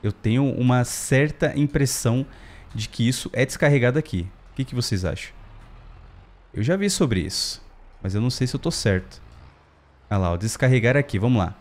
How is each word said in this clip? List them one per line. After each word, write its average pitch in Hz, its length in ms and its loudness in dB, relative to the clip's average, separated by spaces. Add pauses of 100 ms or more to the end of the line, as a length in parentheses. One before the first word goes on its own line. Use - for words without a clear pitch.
Eu 104 100 -2
tenho 120 320 2
uma 123 400 2
certa 143 720 0
impressão 139 680 0 (480)
de 107 120 -6
que 117 220 0
isso - 240 -4
é 123 140 2
descarregado 139 520 2
aqui. 92 300 -4 (220)
O - 60 -14
que 135 100 -2
que - 80 -12
vocês 101 320 -2
acham? - 260 -6 (1200)
Eu - 100 -4
já 156 140 2
vi 202 140 0
sobre 113 300 2
isso, - 420 -6 (400)
mas 92 140 -4
eu 104 40 0
não 123 100 0
sei 127 180 -2
se - 80 -6
eu - 40 -4
tô 170 100 -2
certo. - 520 -2 (880)
Ah 104 80 0
lá, 90 140 2
ó, 87 40 0
descarregar 120 600 2
aqui, 120 240 0
vamos 120 180 2
lá. 85 220 0